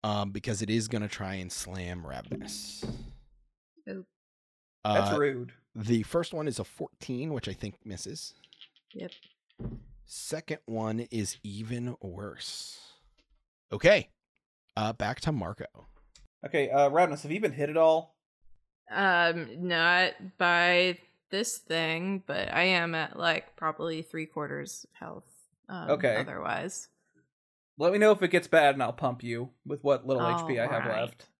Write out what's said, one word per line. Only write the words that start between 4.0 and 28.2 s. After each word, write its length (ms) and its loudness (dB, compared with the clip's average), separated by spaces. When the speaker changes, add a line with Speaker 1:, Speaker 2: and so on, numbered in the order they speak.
Speaker 3:
That's 280 2
Speaker 1:
Uh, 60 2
Speaker 3:
rude. 340 0
Speaker 1:
the 280 2
first 320 -2
one 140 -4
is 100 -4
a 60 -4
fourteen, 680 -8
which 160 -6
I 60 -8
think 220 -10
misses. 480 -12
Speaker 2:
Yep. 200 -14
Speaker 1:
Second 600 -8
one 340 -2
is 320 -4
even 580 -8
worse. 800 -12
Okay. 380 4
Uh, 160 0
back 300 -4
to 100 0
Marco. 540 -6
Speaker 3:
Okay, 260 0
uh, 200 6
Ravnus, 320 2
have 100 -8
you 80 -4
been 120 0
hit 180 -2
at 80 -2
all? 360 4
Speaker 2:
Um, 760 2
not 460 4
by 600 6
this 280 -2
thing, 680 -2
but 260 -4
I 120 4
am 300 2
at, 240 -2
like, 380 0
probably 460 -4
three 240 -8
quarters 680 -8
health, 320 -14
um, 240 -8
Speaker 3:
Okay. 240 0
Speaker 2:
otherwise. 720 -6
Speaker 3:
Let 140 4
me 60 2
know 140 10
if 100 4